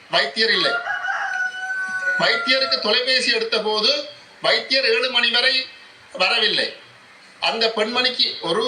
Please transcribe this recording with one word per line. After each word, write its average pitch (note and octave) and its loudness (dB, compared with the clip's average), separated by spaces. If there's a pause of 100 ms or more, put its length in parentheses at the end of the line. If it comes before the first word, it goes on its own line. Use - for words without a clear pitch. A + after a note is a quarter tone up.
(120)
வைத்தியர் G#3+ 2
இல்லை. F3+ 2 (1500)
வைத்தியருக்கு B3+ 2
தொலைபேசி B3 0
எடுத்த A3+ 0
போது G#3+ 0 (500)
வைத்தியர் A#3 0
ஏழு A#3 2
மணி A#3+ 2
வரை B3+ 2 (460)
வரவில்லை. F#3 0 (720)
அந்த A3+ 0
பெண்மணிக்கு B3 0
ஒரு A#3+ 0